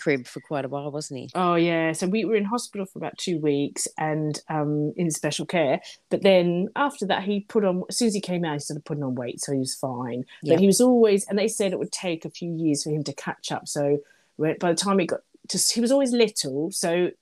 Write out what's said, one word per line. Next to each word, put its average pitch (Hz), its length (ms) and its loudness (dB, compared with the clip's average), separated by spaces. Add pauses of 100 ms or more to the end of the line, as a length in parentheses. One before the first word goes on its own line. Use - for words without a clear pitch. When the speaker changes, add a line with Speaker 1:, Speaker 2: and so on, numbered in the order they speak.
Speaker 1:
crib 139 260 0
for - 140 -14
quite 143 240 -4
a 131 40 -6
while, 143 220 -6
wasn't 143 300 -8
he? 139 140 -12
Speaker 2:
Oh, 180 200 2
yeah. 165 380 2
So 180 140 -2
we 202 200 0
were 220 100 2
in 202 80 2
hospital 202 420 -4
for - 120 -14
about 165 180 -8
two 170 220 -2
weeks 143 580 0
and, 156 420 -2 (100)
um, 151 480 0
in 175 140 0
special 151 360 -4
care. 160 340 0 (300)
But - 120 0
then 180 540 4
after 277 300 -2
that, 185 160 0
he 202 180 -2
put 208 240 -2
on, 180 240 0
as - 100 -8
soon 240 100 2
as 202 60 0
he 202 60 -4
came 175 240 -2
out, 156 100 -2
he 147 40 -4
started 151 260 -10
putting 147 180 -6
on 131 120 -2
weight, 123 260 -6
so 143 120 -6
he 139 60 0
was 131 160 -4
fine. 123 500 -6 (240)
But 165 80 6
Speaker 1:
Yep. 175 40 6
Speaker 2:
he 196 60 8
was 196 140 6
always, 226 460 6
and 202 120 -2
they 208 100 2
said 202 240 0
it 160 60 -2
would 151 140 -6
take 170 340 -4
a 151 40 -10
few 170 240 -8
years 160 300 0
for 156 60 -4
him 151 140 -2
to 143 100 -8
catch - 360 -8
up. - 160 -6
So 143 320 0 (380)
when, 156 220 0
by 180 140 0
the 165 60 -2
time 196 200 2
he 175 80 2
got - 140 -4 (280)
to, 185 100 -4 (140)
he 233 80 -2
was 240 120 2
always 269 200 4
little. 175 580 0
So 175 400 0 (120)